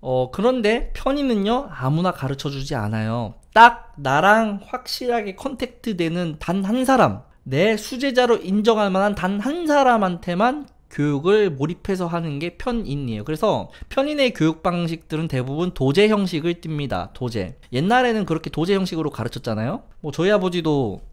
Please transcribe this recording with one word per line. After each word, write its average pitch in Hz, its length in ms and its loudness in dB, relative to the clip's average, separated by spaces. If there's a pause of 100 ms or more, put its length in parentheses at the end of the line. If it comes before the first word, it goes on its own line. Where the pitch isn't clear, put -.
어, 127 280 0
그런데 233 640 0
편인은요, 254 800 0
아무나 151 400 0
가르쳐주지 139 640 -6
않아요. 110 600 -2 (200)
딱 - 420 6
나랑 196 680 2
확실하게 233 720 -6
컨택트되는 180 1000 -4
단 190 260 -2
한 240 200 0
사람, 202 380 4 (220)
내 180 320 2
수제자로 247 600 2
인정할 208 540 2
만한 196 240 2
단 196 260 -2
한 311 260 -4
사람한테만 240 1000 2 (240)
교육을 165 600 2
몰입해서 165 560 -4
하는 165 320 -4
게 170 200 -8
편인이에요. 139 680 -4
그래서 151 460 -2 (180)
편인의 277 460 0
교육 160 280 0
방식들은 170 640 -4
대부분 139 440 -4
도제 147 360 4
형식을 175 520 0
띱니다. 131 540 -6
도제. 113 420 -6 (160)
옛날에는 220 540 2
그렇게 160 240 -4
도제 175 240 0
형식으로 180 360 -2
가르쳤잖아요. 117 760 -6 (160)
뭐 151 120 -8
저희 175 180 0
아버지도 160 720 0 (120)